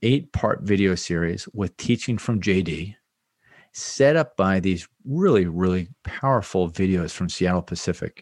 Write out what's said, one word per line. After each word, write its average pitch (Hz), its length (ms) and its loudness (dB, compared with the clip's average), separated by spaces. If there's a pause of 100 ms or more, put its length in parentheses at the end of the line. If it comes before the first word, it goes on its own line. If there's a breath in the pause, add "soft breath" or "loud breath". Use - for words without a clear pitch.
eight-part - 600 0
video 98 340 2
series 85 580 -4
with 98 240 -6
teaching 120 400 -2
from 110 240 -2
J 95 220 2
D, 82 320 -8 (800 soft breath)
set 143 400 2
up 160 220 0
by 95 220 4
these 90 280 -2 (160)
really, 135 440 2
really 90 420 0 (140)
powerful 101 680 0
videos 92 420 0
from 90 160 -4
Seattle 90 360 0
Pacific - 580 -6